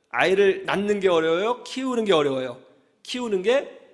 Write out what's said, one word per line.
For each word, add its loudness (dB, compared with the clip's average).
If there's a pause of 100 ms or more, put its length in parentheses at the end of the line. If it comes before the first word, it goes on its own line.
(100)
아이를 2
낳는 0
게 2
어려워요? 0
키우는 -4
게 2
어려워요? 0 (420)
키우는 -4
게 0 (140)